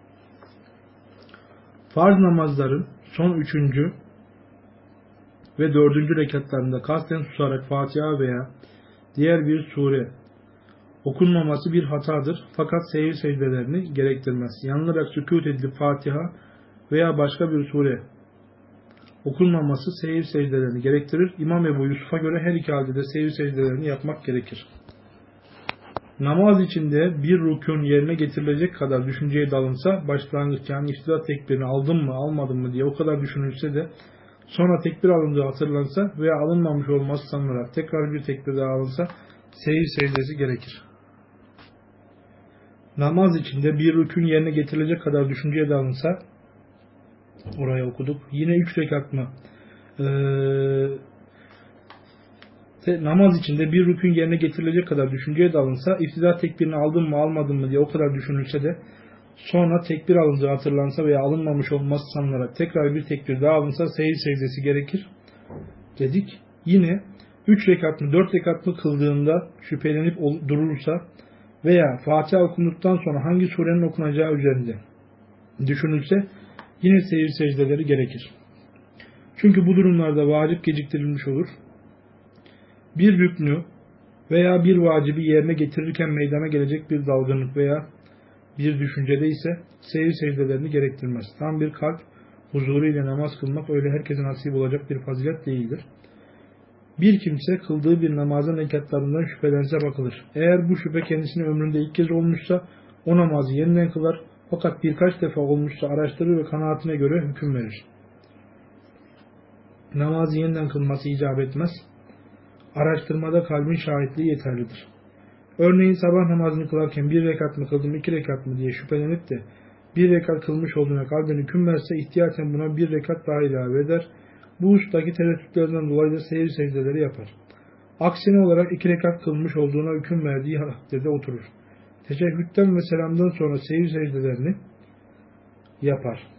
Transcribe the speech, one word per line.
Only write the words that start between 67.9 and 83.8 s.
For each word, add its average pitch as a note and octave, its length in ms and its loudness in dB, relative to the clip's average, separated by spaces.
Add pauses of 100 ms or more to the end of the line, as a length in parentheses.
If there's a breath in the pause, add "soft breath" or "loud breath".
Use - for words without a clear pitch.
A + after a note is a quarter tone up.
mı, C#3+ 120 0
dört F#3 200 4
rekat E3+ 340 -2
mı E3+ 80 -2
kıldığında D3 720 0 (140)
şüphelenip D#3 600 -2
ol-, D3+ 260 -2
durulursa D3+ 440 -2 (720 loud breath)
veya E3+ 200 6 (200)
Fatiha D#3 380 2
okunduktan F3 600 0
sonra C#3+ 220 -2
hangi F3+ 220 2
surenin E3+ 340 0
okunacağı D#3 520 0
üzerinde B2+ 420 0 (920)
düşünülse, D3+ 480 0 (640 loud breath)
yine F#3+ 200 6
sehiv D#3+ 260 0
secdeleri C#3+ 580 0
gerekir. C3 460 0 (1080 loud breath)
Çünkü F#3+ 240 8
bu F3 140 4
durumlarda E3 520 4
vacip D#3 360 2
geciktirilmiş D3 640 -2
olur. C#3 200 -2 (1500 loud breath)
Bir F3+ 220 6
rüknü E3+ 440 2 (680)